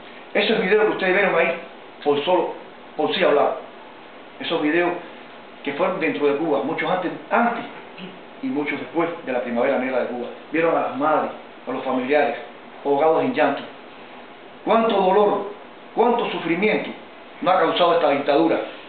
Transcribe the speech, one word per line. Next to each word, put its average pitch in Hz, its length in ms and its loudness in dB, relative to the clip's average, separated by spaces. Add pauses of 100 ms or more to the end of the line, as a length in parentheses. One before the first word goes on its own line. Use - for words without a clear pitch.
(320)
Esos 208 280 2
videos 208 240 4
que 170 60 4
ustedes 185 220 0
vieron 185 220 2
ahí, 170 240 0 (460)
por 143 180 2
solo, 208 300 0 (420)
por 151 180 0
sí 185 100 0
hablar, - 440 2 (720)
esos 160 220 -2
videos 170 300 2 (720)
que 143 100 -4
fueron 180 260 0
dentro 143 280 0
de 139 100 2
Cuba, 151 260 0
muchos 156 280 -4
antes, 175 200 -2 (200)
antes 233 320 2 (800)
y 135 40 -2
muchos 147 320 -2
después 165 300 -2 (160)
de 131 60 -4
la 123 100 0
primavera 123 380 2
negra 127 220 0
de 110 60 -2
Cuba, 120 200 -6 (240)
vieron 160 260 2
a - 40 0
las 123 160 -4
madres, 139 340 2 (340)
a 123 60 -8
los 127 120 -6
familiares, 127 520 2 (500)
ahogados 151 380 4
en 131 100 0
llanto. 143 300 2 (1000)
Cuánto 202 320 4
dolor, 202 560 4 (440)
cuánto 233 340 2
sufrimiento 175 600 0 (520)
no 156 80 0
ha 185 100 4
causado 170 360 4
esta 156 160 4
dictadura 143 480 2 (300)